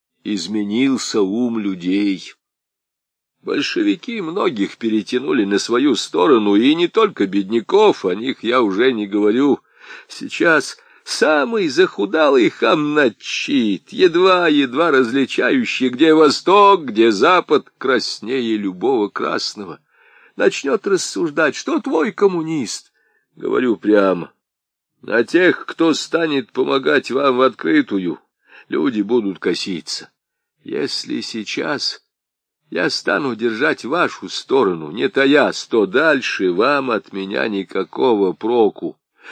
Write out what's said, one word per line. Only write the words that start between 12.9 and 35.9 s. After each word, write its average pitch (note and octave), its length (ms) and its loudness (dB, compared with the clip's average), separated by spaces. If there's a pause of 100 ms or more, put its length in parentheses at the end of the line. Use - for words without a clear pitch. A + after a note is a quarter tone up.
начит, A#2+ 1000 -2
едва-едва E3 1000 2
различающий, B2+ 960 0
где C#3 260 4
восток, F3 680 6
где A#2 260 4
запад, D3 680 2
краснее A#2+ 800 -2
любого G2+ 500 -2
красного. - 720 -8 (560)
Начнет G#3+ 520 0
рассуждать, E3 680 -2
что C#4+ 280 -4
твой C4+ 320 -2
коммунист. D#3+ 800 -2 (420)
Говорю G2+ 400 -2
прямо, F#2+ 560 0 (720)
на A2+ 240 -2
тех, F3 400 2
кто E3 280 0
станет D3 600 -4
помогать C#3 580 0
вам C3+ 260 0
в B2+ 40 2
открытую, B2+ 800 0 (500)
люди C3 320 -2
будут G2+ 380 -2
коситься. - 720 -6 (540)
Если - 560 -6
сейчас A#2+ 840 -8 (680)
я E3 200 -2
стану - 460 -4
держать A#2+ 480 -4
вашу C3 460 -6
сторону, F2+ 600 -2
не B2 180 -4
таясь, C3+ 560 2
то A2 200 2
дальше A#2 680 0